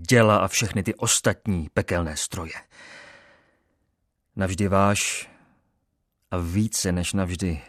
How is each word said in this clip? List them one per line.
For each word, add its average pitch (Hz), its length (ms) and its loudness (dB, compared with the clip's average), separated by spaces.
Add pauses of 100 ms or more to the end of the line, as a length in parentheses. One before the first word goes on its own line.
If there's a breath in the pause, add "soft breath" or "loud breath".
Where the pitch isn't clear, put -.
děla 107 280 6
a 92 100 2
všechny 98 360 -2
ty 110 120 -4
ostatní 98 800 -2
pekelné 87 440 -2
stroje. - 360 -8 (1800 loud breath)
Navždy 95 320 -2
váš 98 600 2 (1040 soft breath)
a 92 60 -2
více 92 540 -2
než 87 220 -2
navždy 90 560 -2